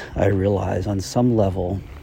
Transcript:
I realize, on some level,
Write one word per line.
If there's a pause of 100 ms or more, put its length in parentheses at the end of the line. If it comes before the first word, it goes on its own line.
(180)
I
realize,
on
some
level, (240)